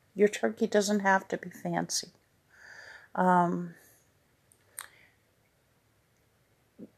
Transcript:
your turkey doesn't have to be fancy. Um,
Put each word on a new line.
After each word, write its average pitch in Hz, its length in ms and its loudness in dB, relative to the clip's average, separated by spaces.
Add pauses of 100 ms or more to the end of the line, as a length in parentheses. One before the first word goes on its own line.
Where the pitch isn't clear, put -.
(140)
your 202 140 4
turkey 220 380 -2
doesn't 208 340 2
have 190 280 2
to 180 100 -4
be 180 120 -14
fancy. - 640 -6 (1000)
Um, 175 600 2 (3250)